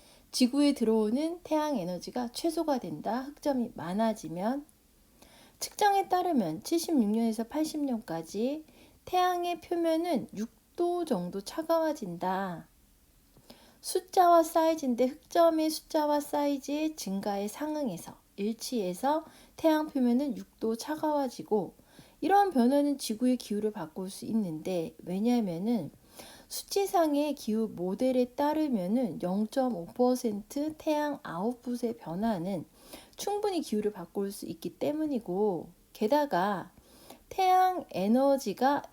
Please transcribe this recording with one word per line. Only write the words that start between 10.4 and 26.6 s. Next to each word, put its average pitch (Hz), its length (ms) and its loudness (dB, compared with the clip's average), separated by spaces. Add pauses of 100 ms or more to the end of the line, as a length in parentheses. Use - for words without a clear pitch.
도 349 300 0
정도 196 360 -4
차가워진다. 196 1300 -4 (1120)
숫자와 349 600 6
사이즈인데 320 640 2
흑점의 320 640 2
숫자와 302 480 0
사이즈의 294 800 -2
증가에 202 500 -4
상응해서, 285 680 -6 (180)
일치해서 226 880 -2 (320)
태양 311 320 2
표면은 247 480 2
육 - 220 -16
도 220 160 -2
차가워지고, 277 1000 -2 (480)
이러한 392 300 6
변화는 277 440 4
지구의 247 400 0
기후를 214 340 -2
바꿀 208 380 -8
수 - 160 -12
있는데, 180 720 -2 (100)
왜냐하면은 202 840 0 (580)
수치상의 302 840 2